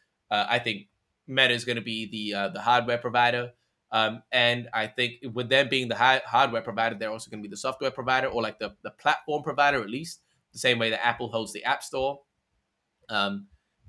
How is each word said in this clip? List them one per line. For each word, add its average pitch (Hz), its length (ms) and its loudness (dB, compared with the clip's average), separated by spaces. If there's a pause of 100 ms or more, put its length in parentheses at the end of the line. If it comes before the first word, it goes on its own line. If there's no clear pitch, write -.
(300)
Uh, 104 200 2
I 120 100 2
think 110 300 -6 (380)
Meta 131 260 4
is 120 120 -4
gonna 117 160 -4
be 110 280 -6
the, 107 280 -4
uh, 98 120 0
the 95 120 -10
hardware 120 360 4
provider. 120 540 2 (400)
Um, 110 400 0
and 120 420 2
I 110 140 -2
think 120 280 -4 (180)
with 120 160 -4
them 131 200 4
being 127 180 0
the 113 80 -2
hi-, 131 300 4
hardware 117 360 2
provider, 113 340 -2
they're 107 160 -4
also 113 200 -10
gonna 107 120 -10
be 101 60 -10
the 101 80 -12
software 131 340 -4
provider 127 360 0
or, 117 140 -2
like, 110 180 -4
the, 104 240 -6
the 104 80 -12
platform 147 520 -2
provider, 143 380 2
at 101 80 -8
least, 151 320 -10 (320)
the - 60 -14
same 123 200 4
way 113 100 2
that 110 160 0
Apple 117 240 0
holds 113 240 -4
the - 100 -10
App 131 200 -2
Store. 139 360 -4 (920)
Um, 101 380 0 (420)